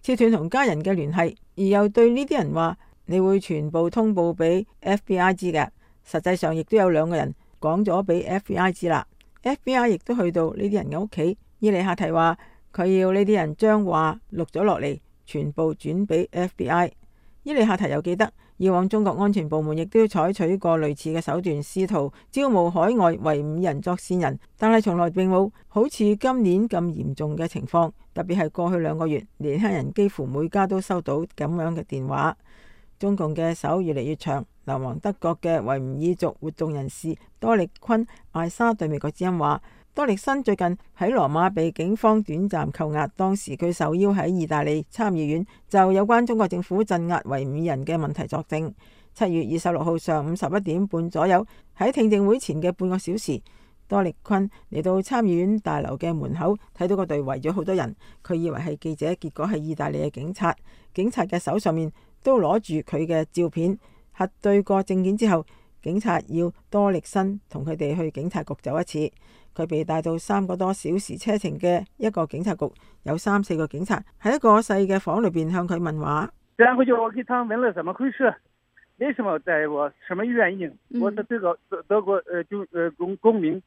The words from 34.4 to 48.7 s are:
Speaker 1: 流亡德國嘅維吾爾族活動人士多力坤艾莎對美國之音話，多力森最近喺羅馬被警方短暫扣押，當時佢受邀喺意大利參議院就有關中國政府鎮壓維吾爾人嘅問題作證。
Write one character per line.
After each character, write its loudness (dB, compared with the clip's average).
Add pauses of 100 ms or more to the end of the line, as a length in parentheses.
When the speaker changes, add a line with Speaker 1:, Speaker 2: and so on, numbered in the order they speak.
Speaker 1:
流 -4
亡 -6
德 -2
國 -2
嘅 0
維 -2
吾 -6
爾 2
族 -2
活 -8
動 -4
人 -6
士 -8 (220)
多 2
力 0 (100)
坤 0 (260)
艾 -2
莎 2
對 -4
美 -2
國 -4
之 -6
音 0
話， 0 (320)
多 0
力 2
森 -2
最 2
近 0 (220)
喺 2
羅 4
馬 2
被 0
警 -2
方 4
短 -2
暫 -2
扣 -4
押， 0
當 0
時 -8
佢 -2
受 -2
邀 2
喺 0
意 -2
大 0
利 -2
參 -2
議 0
院 -2 (200)
就 4
有 4
關 4
中 -2
國 2
政 -4
府 0
鎮 -2
壓 0
維 -4
吾 -6
爾 -4
人 -2
嘅 -2
問 -2
題 -6
作 -6
證。 -4 (440)